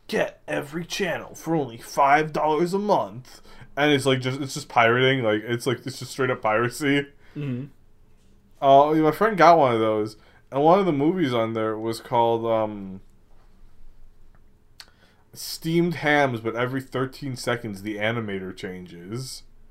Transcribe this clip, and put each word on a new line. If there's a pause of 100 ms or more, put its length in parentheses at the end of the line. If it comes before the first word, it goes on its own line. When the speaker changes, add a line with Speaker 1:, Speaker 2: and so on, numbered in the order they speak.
Speaker 1:
"Get
every
channel
for
only
five
dollars
a
month," (360)
and
it's,
like,
just,
it's
just
pirating,
like,
it's,
like,
it's
just
straight
up
piracy. (280)
Speaker 2:
Mm-hmm. (960)
Speaker 1:
Uh,
my
friend
got
one
of
those, (340)
and
one
of
the
movies
on
there
was
called,
um, (2250)
Steamed
Hams,
but
every
thirteen
seconds
the
animator
changes. (280)